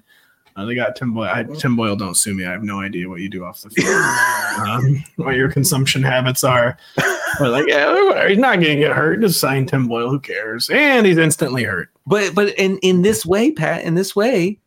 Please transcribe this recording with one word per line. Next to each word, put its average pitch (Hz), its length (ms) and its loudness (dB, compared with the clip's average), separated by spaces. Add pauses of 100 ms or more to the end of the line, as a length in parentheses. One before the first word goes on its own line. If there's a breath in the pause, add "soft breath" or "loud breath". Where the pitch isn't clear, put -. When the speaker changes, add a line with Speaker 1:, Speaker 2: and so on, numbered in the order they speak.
(580 soft breath)
Speaker 1:
Uh, 98 80 -8
they 120 100 -6
got 117 220 -2
Tim 120 160 -4
Boyle. 110 160 -4
I, 113 160 -4
Tim 135 320 -2
Boyle, 107 180 0
don't 95 200 -6
sue 104 180 -2
me. 92 120 -6
I 90 60 -6
have 92 120 -8
no 101 180 -6
idea 92 260 -8
what 87 140 -12
you 98 80 -8
do 92 160 -12
off - 160 -16
the 101 80 -20
field, - 180 -2
Speaker 2:
<laughs> - 800 -2
Speaker 1:
um, 131 340 0 (140)
what 135 220 -2
your 131 120 2
consumption 135 540 0
habits 127 400 0
are. 123 340 2 (640 loud breath)
But 127 120 2
like, 135 180 0
yeah, 147 200 2
whatever. 381 380 2
He's 196 100 2
not 247 180 4
gonna 156 200 4
get 143 160 2
hurt. 160 300 0
Just 190 180 2
sign 135 260 0
Tim 131 220 0
Boyle. 117 220 -2
Who 139 100 -2
cares? 110 500 -6
And 254 360 4
he's 175 120 6
instantly 143 460 0
hurt. 95 260 -6 (160)
Speaker 2:
But, 190 300 0
but 202 140 4 (100)
in, 190 200 0
in 185 240 4
this 214 220 2
way, 214 260 2
Pat, 160 340 -2
in 165 100 0
this 190 180 -2
way, 208 540 0